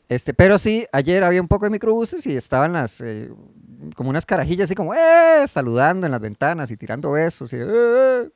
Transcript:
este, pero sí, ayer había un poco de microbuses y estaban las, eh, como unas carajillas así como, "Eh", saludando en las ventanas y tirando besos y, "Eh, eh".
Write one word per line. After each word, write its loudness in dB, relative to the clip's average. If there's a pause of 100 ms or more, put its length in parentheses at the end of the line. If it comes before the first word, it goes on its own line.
este, -6
pero 6
sí, -2
ayer 0
había 2
un -6
poco -2
de -2
microbuses -2
y -4
estaban 0
las, -6
eh, -10 (680)
como -6
unas -4
carajillas -2
así -4
como, -6
"Eh", 6
saludando 0
en -2
las -4
ventanas -4
y -10
tirando -8
besos -2
y, -8
"Eh, -8
eh". 2